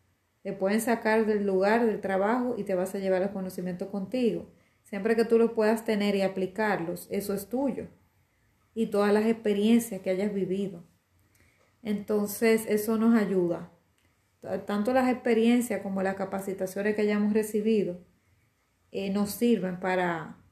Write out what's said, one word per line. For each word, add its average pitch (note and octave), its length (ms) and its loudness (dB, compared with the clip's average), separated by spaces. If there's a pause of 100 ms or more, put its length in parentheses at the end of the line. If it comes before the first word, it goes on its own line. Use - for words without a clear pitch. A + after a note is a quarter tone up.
(440)
Te G3 100 -6
pueden G3 260 0
sacar A3+ 460 0
del G#3 220 0
lugar G3+ 400 2
del G3+ 120 0
trabajo G#3+ 560 0
y G3+ 100 -6
te G3 100 -2
vas F#3 180 -2
a G3 60 -4
llevar F#3+ 220 0
los G3+ 100 -2
conocimientos F#3 560 -8
contigo. G3+ 680 -4 (300)
Siempre A3 320 -2
que A3 100 2
tú A3+ 140 4
los A3+ 140 4
puedas A3 320 2
tener G#3 280 2
y G3 80 2
aplicarlos, F#3 880 -2
eso G3+ 240 -4
es G3 160 -6
tuyo. C4 380 -4 (880)
Y A3+ 120 0
todas G3+ 240 2
las G#3+ 140 4
experiencias A3 760 2
que F#3+ 100 -2
hayas G3 240 -2
vivido. F3+ 480 -4 (1000)
Entonces, G#3+ 840 0
eso G#3+ 320 0
nos A#3 200 6
ayuda. F3 520 0 (680)
Ta-, - 280 -8
tanto G#3 260 0
las B3+ 160 4
experiencias A#3 720 2
como G3 220 -4
las F#3+ 100 0
capacitaciones F#3+ 840 -4
que G#3+ 60 0
hayamos G#3 320 2
recibido, G#3 720 0 (840)
eh, G3 180 -6
nos G3+ 220 -2
sirven F#3 480 0
para, F3+ 580 -2 (140)